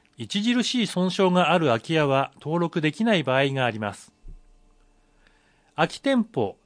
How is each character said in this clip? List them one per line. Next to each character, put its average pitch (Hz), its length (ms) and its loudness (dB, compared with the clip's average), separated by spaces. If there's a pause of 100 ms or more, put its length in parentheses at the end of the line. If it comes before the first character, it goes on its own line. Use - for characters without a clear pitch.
(180)
著 214 460 -2
し 240 200 -2
い 185 40 0
損 180 220 -2
傷 185 200 2
が 180 220 2
あ 180 80 4
る 165 80 2
空 117 140 2
き 165 120 -6
家 151 140 2
は 135 280 0
登 160 260 -4
録 170 180 -2
で 151 140 0
き 220 100 -4
な 226 120 2
い 156 80 0
場 131 140 0
合 139 100 4
が 135 180 -2
あ 120 40 0
り 107 100 -6
ま 104 140 -6
す。 - 200 -20 (1600)
空 160 140 0
き - 100 -14
店 262 240 2
舗、 104 420 -4